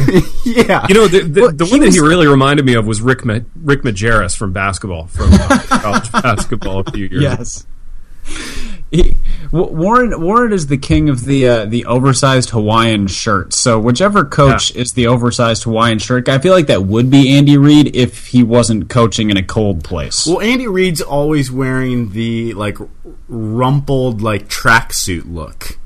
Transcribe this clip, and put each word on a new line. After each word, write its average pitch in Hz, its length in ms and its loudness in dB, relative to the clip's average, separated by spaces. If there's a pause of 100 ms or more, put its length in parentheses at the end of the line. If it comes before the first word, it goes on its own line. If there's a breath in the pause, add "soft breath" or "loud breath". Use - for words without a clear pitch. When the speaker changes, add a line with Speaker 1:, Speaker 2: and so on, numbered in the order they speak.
Speaker 1:
<laughs> - 400 2
Yeah. 233 440 2
Speaker 2:
You 190 60 4
know, 220 140 6
the, 180 140 4
the, 165 180 0
Speaker 3:
Well, 226 120 4
Speaker 2:
the 156 120 -2
Speaker 3:
he 180 80 -2
Speaker 2:
one 285 80 4
that 240 120 4
he 175 80 4
Speaker 3:
was 147 80 4
Speaker 2:
really 165 180 4
reminded 139 400 4
me 123 80 2
of 110 120 0
was 107 140 -2
Rick 123 240 -2
Ma-, 104 160 -2 (160)
Rick 143 260 -2
Majerus 110 540 0
from 98 160 -6
basketball, 95 540 -6
from, - 260 0
uh, - 260 4
<laughs> - 100 -6
college 214 440 -2
basketball 101 680 -2
a - 120 -6
few 101 140 -6
years 127 180 -4
ago. 131 140 -2
Speaker 3:
Yes. - 280 -12 (1300 loud breath)
He, 175 240 6 (340 loud breath)
W-, 151 240 -2
Warren, 208 460 0
Warren 214 320 0
is 160 160 -2
the 143 100 0
king 151 300 0
of 120 160 -2
the, 135 240 2
uh, 117 160 2
the 113 220 -4
oversized 131 640 2
Hawaiian 110 580 0
shirt. 95 460 -4
So 113 260 0
whichever 175 440 2
coach 139 500 2
Speaker 2:
Yeah. 123 80 -6
Speaker 3:
is 120 100 -6
the 120 160 0
oversized 120 560 0
Hawaiian 113 340 0
shirt, 123 300 -2
I 135 100 2
feel 185 140 2
like 180 160 4
that 98 160 0
would 117 260 0
be 139 260 6
Andy 143 200 6
Reid 143 400 4
if - 320 -2
he 123 160 4
wasn't 113 440 0
coaching 110 420 0
in 98 60 2
a 92 60 0
cold 98 420 -2
place. 78 420 -6
Speaker 1:
Well, 175 140 -2
Andy 247 280 -2
Reid's 185 320 -2
always 143 500 -2
wearing 127 600 -4
the, 113 440 -6
like, 101 240 -8 (500)
rumpled, 127 920 -2
like, 107 260 -4
tracksuit 98 840 -2
look. - 540 -12